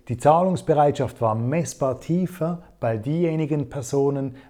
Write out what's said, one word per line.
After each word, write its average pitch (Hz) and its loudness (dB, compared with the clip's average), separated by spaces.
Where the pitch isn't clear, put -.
die 120 -4
Zahlungsbereitschaft 151 2
war 110 2
messbar 127 -2
tiefer 170 -2
bei 113 -2
diejenigen 151 -2
Personen, 139 -2